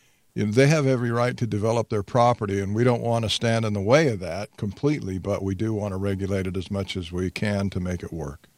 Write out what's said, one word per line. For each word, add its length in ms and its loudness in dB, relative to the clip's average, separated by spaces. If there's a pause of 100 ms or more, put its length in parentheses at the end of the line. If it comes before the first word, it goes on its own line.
(340)
you 120 0
know, 60 0
they 160 6
have 180 4
every 240 2
right 280 0
to 80 -2
develop 420 0
their 160 -2
property, 560 2
and 140 -2
we 100 2
don't 180 2
wanna 260 0
stand 360 0
in 80 -2
the 80 -2
way 280 4
of 120 -2
that 360 -8
completely, 600 -2
but 240 -2
we 120 0
do 200 -2
wanna 220 -4
regulate 500 -2
it 100 -4
as 140 -6
much 260 -4
as 140 -8
we 200 -2
can 400 -2
to 100 -4
make 220 -4
it 100 -12
work. 340 -10 (120)